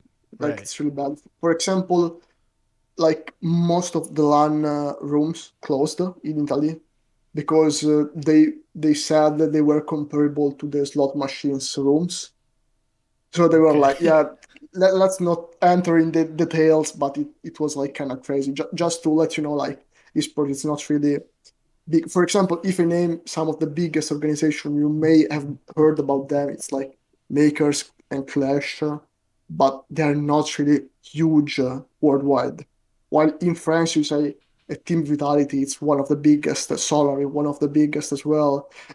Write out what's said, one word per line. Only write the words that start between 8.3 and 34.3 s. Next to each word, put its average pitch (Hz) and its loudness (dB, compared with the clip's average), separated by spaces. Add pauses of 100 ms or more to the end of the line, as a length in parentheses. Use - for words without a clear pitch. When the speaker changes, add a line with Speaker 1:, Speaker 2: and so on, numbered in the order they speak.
Speaker 1:
they 151 0
said 151 2
that 156 2
they 156 2
were 147 2
comparable 147 -2
to 151 -10
the 143 -2
slot 139 0
machines 135 -6
rooms. 147 0 (1000)
So 170 4
they 160 6
were 160 6
Speaker 2:
Okay. 147 4
Speaker 1:
like, 139 4
"Yeah, 156 4 (500)
let, 190 2
let's 190 2
not 170 -2
enter 175 4
in 160 2
the 160 2
details," 160 2
but 143 -4
it, 147 -6 (160)
it 160 -16
was, 147 -4
like, 139 -6
kinda 135 -8
crazy. 139 -4
Ju-, 151 -6
just 170 -4
to 160 0
let 156 0
you 156 -4
know, 147 -6
like, 135 -6 (300)
esports 147 -2
is 139 -6
not 147 -6
really 147 0 (680)
big, 165 0
for 180 2
example, 185 0
if 185 0
I 170 2
name 170 0
some 160 -4
of 156 -4
the 160 -2
biggest 156 -4
organization 151 -2
you 147 0
may 156 4
have 147 -6 (300)
heard 156 4
about 139 -2
them, 143 -2
it's - -10
like 135 -6 (340)
Makers 147 2 (180)
and 139 -8
Clash, 143 -2
uh, 151 -4 (520)
but 135 0
they're 156 0
not 147 0
really 147 2 (220)
huge, 151 0
uh, 127 -4 (200)
worldwide. 139 0 (460)
While 156 2
in 175 0
France, 165 0
you 151 2
say 147 -2 (320)